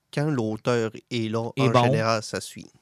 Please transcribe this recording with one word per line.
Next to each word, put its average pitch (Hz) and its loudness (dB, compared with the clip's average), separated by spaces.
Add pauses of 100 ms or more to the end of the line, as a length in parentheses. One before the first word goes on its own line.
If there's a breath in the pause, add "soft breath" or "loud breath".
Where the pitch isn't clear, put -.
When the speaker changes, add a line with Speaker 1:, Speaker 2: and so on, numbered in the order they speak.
(140)
Speaker 1:
quand 147 0
l'auteur 113 0 (200)
est 113 -2
là, 113 -4
Speaker 2:
Et 135 2
Speaker 1:
en 127 4
Speaker 2:
bon. 120 6
Speaker 1:
général, 113 2
ça - -6
suit. - -12 (140)